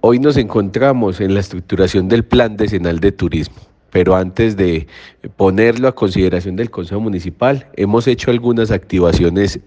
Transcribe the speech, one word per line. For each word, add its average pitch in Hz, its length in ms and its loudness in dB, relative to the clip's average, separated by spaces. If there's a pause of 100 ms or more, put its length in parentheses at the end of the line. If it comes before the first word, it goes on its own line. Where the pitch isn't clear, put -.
Hoy 120 160 4
nos 143 200 2
encontramos 110 800 0
en 98 140 0
la 101 60 2
estructuración 92 680 -2
del 113 160 2
Plan 117 320 0
Decenal 90 440 -2
de 98 120 2
Turismo, 78 440 -6 (340)
pero 92 260 2
antes 98 400 -2
de 85 300 0 (500)
ponerlo 113 520 2
a 127 60 -2
consideración 92 640 -2
del 117 140 -4
Consejo 92 320 -8
Municipal, 110 640 -2 (100)
hemos 104 300 0
hecho 127 240 0
algunas 117 400 0
activaciones 87 960 0